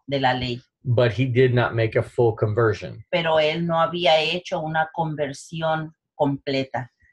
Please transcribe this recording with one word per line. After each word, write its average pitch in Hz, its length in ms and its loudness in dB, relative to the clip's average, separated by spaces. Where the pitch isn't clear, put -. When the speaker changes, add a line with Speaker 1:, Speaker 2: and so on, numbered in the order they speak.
Speaker 1:
de 139 100 -2
la 131 160 2
ley. 123 260 -6
Speaker 2:
But 120 300 2
he 127 140 0
did 127 260 4
not 120 220 2
make 113 200 0
a 117 80 2
full 117 320 0
conversion. 110 800 -2
Speaker 1:
Pero 156 260 2
él 160 280 0
no 165 140 0
había 165 380 2
hecho 170 420 -4
una 160 340 -2
conversión 160 1000 -4
completa. 135 760 -2